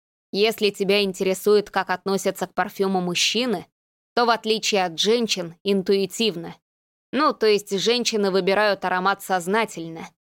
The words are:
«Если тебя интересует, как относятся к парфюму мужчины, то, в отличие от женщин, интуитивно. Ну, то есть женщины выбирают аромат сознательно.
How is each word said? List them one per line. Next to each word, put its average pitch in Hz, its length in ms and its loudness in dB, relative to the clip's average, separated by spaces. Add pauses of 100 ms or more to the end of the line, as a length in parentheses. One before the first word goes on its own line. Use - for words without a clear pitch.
(320)
«Если 208 380 2
тебя 202 340 2
интересует, 196 680 2
как 185 200 -2
относятся 190 580 -2
к - 60 -18
парфюму 190 480 -2
мужчины, 180 680 -2 (480)
то, 240 100 4
в 233 40 2
отличие 214 560 0
от 165 140 -6
женщин, 202 640 0
интуитивно. 190 920 -2 (560)
Ну, 269 220 2
то 220 140 0
есть 196 320 2
женщины 214 520 0
выбирают 196 540 2
аромат 185 380 0
сознательно. 180 840 -2 (240)